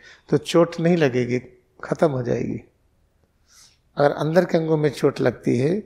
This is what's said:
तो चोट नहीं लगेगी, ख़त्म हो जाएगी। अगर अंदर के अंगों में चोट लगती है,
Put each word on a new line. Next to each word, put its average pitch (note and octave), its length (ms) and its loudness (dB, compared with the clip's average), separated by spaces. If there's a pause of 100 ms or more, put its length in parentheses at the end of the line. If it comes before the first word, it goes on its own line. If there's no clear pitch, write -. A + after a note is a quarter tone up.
(280)
तो D3+ 80 0
चोट E3+ 440 0
नहीं E3+ 160 2
लगेगी, B2 420 0 (460)
ख़त्म D#3 260 0
हो B2+ 120 -6
जाएगी। - 380 -4 (1400)
अगर C#3+ 140 4
अंदर D#3 340 2
के F3 140 0
अंगों D#3+ 180 0
में D3+ 140 0
चोट - 300 -2
लगती B2+ 380 0
है, E3 280 0